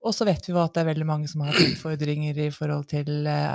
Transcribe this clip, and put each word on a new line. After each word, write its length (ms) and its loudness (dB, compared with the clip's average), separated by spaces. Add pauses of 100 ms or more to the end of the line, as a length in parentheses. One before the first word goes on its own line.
Og 140 0
så 100 0
vet 220 2
vi 40 -2
jo 60 2
at 160 2
det 80 2
er 60 2
veldig 180 0
mange 240 -2
som 140 -4
har 80 -2
hatt 100 6
utfordringer 800 0
i 80 0
forhold 400 -4
til, 360 -2
eh, 280 0